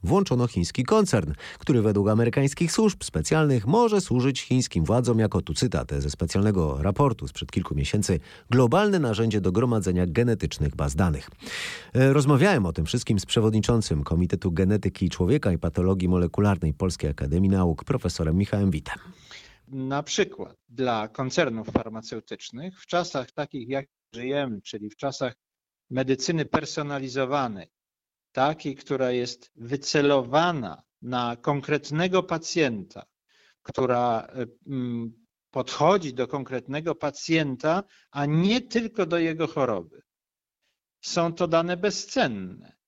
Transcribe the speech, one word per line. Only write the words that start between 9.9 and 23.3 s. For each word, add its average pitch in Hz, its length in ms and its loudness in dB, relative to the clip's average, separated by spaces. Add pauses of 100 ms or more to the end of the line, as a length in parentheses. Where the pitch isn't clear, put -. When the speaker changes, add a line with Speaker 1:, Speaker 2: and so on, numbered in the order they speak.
Speaker 1:
genetycznych 85 680 0
baz 73 200 -2
danych. 78 340 0 (640)
E, 135 200 6
rozmawiałem 147 520 4
o 82 80 -2
tym 78 120 -2
wszystkim 117 340 0
z 92 60 -6
przewodniczącym 107 800 2
Komitetu 85 480 0
Genetyki 95 580 2
Człowieka 92 420 2
i 85 60 2
Patologii 90 520 0
Molekularnej 90 640 2
Polskiej 85 360 -2
Akademii 80 400 0
Nauk, 90 340 2
profesorem 85 540 -2
Michałem 101 340 2
Witem. - 260 -6 (680)
Speaker 2:
Na 135 360 -6
przykład - 520 -4 (140)
dla 117 380 -2
koncernów 127 600 -2
farmaceutycznych 117 1120 -8
w - 40 -20
czasach 170 460 -4